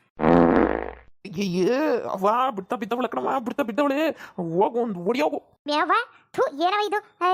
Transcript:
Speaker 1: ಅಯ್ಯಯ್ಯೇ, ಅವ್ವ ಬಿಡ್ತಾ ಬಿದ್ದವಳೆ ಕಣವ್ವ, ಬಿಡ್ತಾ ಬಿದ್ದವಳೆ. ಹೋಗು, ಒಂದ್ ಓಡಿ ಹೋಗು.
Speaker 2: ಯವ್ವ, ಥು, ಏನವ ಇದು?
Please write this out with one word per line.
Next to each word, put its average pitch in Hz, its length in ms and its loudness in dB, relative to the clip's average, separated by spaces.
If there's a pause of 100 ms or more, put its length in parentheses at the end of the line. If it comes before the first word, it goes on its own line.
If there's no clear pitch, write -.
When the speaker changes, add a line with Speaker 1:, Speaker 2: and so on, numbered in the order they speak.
(1300)
Speaker 1:
ಅಯ್ಯಯ್ಯೇ, 202 800 0
ಅವ್ವ 226 480 0
ಬಿಡ್ತಾ 196 240 -6
ಬಿದ್ದವಳೆ 233 320 -4
ಕಣವ್ವ, 262 320 -4
ಬಿಡ್ತಾ 240 240 -4
ಬಿದ್ದವಳೆ. 285 460 0 (260)
ಹೋಗು, 190 440 0
ಒಂದ್ 226 180 -2
ಓಡಿ 220 240 0
ಹೋಗು. - 220 -2 (240)
Speaker 2:
ಯವ್ವ, 294 240 0 (420)
ಥು, 320 300 -2
ಏನವ 392 240 0
ಇದು? 415 300 -6 (160)